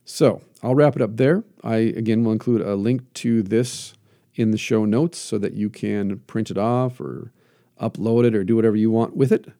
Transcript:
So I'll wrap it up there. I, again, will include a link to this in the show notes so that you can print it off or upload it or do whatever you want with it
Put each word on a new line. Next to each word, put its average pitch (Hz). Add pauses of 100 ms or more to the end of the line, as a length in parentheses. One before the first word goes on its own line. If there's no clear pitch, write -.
So - (220)
I'll 123
wrap 147
it 139
up 110
there. 151 (200)
I, 113
again, 113
will 113
include 110
a 101
link 120
to 117
this 113 (400)
in 110
the 107
show 110
notes 131
so -
that 98
you 104
can 101
print -
it -
off 123
or 69 (480)
upload 113
it 117
or 104
do 110
whatever 110
you 110
want 110
with 135
it -